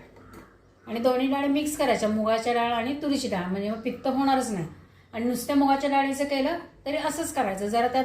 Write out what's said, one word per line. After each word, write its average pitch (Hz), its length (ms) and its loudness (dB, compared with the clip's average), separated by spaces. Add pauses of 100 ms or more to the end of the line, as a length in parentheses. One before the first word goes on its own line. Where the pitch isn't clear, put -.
(880)
आणि 233 140 -6
दोन्ही 254 260 2
डाळ 277 200 0
मिक्स 294 300 0
करायच्या, 233 320 2
मुगाच्या 220 440 0
डाळ 233 200 0
आणि 262 300 -2
तुरीची 269 260 -2
डाळ, 180 160 -2
म्हणजे 196 260 -4
मग 220 100 -4
पित्त 247 260 -4
होणारच 262 440 2
नाही. 170 160 -2 (460)
आणि 226 120 -4
नुसत्या 247 320 0
मुगाच्या 277 340 4
डाळीचं 277 340 2
केलं 285 340 0 (280)
तरी 285 100 -2
असंच 311 380 -2
करायचं, 208 320 -2
जरा 233 220 2
त्यात 262 160 2